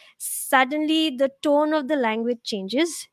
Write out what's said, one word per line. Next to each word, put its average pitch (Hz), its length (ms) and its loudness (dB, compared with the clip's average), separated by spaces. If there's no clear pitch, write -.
Suddenly 302 920 0
the 269 140 2
tone 302 320 2
of 302 160 -2
the 302 80 2
language 233 480 -2
changes. 226 680 -4